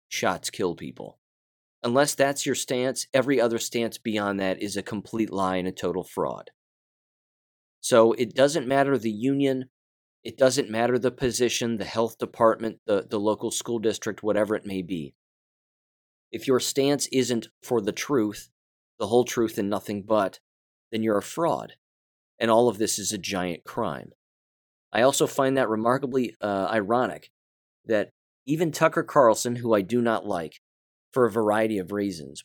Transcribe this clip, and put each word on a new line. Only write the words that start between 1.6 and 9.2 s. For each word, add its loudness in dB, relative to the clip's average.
Unless 2
that's 0
your 0
stance, -4
every 4
other 2
stance -4
beyond -2
that -2
is -6
a -4
complete -4
lie 0
and -2
a -4
total -4
fraud. -6
So 6
it -2
doesn't 2
matter 2
the -4
union, -2